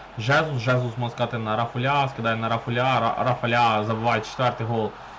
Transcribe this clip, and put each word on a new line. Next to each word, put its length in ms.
Жезус. 440
Жезус, 360
можна 120
сказати, 280
на 180
Рафуля, 520
скидає 280
на 140
Рафуля, 500
Ра-, 240
Рафуля 600
забиває 380
четвертий 460
гол. 240